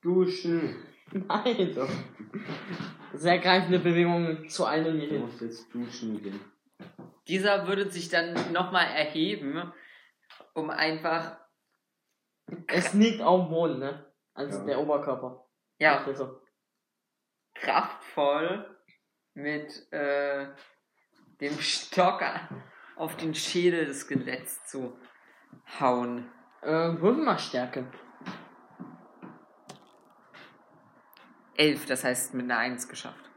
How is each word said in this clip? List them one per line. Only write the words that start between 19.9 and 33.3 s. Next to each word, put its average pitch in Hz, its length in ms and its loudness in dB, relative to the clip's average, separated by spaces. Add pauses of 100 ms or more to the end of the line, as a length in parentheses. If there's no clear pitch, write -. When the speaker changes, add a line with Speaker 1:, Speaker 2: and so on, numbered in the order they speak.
Speaker 3:
äh, 143 540 -2 (960)
dem 147 180 -4
Stock - 600 2 (760)
auf 160 220 -6
den 160 180 -4
Schädel 175 500 2
des 139 160 -6
Skeletts - 680 -4
zu 131 300 -8 (840)
hauen. 120 500 2 (320)
Speaker 2:
Äh, - 80 -6 (320)
würfel 247 220 4
mal 233 160 2
Stärke. 127 520 -4 (3750)
Speaker 3:
Elf, 147 280 4
das 127 180 -2
heißt 127 300 -2
mit 127 120 -2
einer 120 120 0
Eins 123 300 -2
geschafft. - 320 -12 (180)